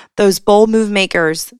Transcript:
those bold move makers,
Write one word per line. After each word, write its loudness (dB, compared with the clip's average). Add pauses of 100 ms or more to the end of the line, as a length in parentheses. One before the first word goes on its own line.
(160)
those 0
bold 2
move -2
makers, -4